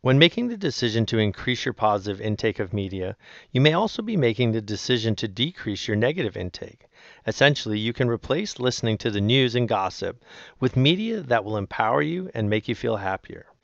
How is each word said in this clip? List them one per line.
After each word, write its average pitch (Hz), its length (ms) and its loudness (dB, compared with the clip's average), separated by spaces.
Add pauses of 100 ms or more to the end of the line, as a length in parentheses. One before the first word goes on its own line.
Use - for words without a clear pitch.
When 131 160 6
making 226 300 4
the 233 80 -4
decision 117 500 0
to 117 120 0
increase 110 480 -2
your 120 80 -4
positive 104 480 0
intake 107 360 -2
of 95 140 -4
media, 95 440 -6 (340)
you 127 100 0
may 151 140 6
also 208 260 0
be 214 160 -2
making 120 360 2
the 113 100 -2
decision 110 540 -2
to 113 120 -4
decrease 107 580 -6
your 107 100 -2
negative 123 420 -2
intake. - 480 -12 (400)
Essentially, 117 520 2
you 113 140 0
can 120 160 0
replace 143 500 -2
listening 120 400 0
to 120 120 -2
the 104 100 0
news 120 340 4
and 120 140 2
gossip 95 560 -4 (340)
with 127 160 0
media 190 460 2
that 117 240 0
will 107 140 -2
empower 110 420 0
you 160 320 -4
and 110 160 -2
make 107 180 0
you 113 80 -2
feel 113 220 -2
happier. 95 500 -8 (160)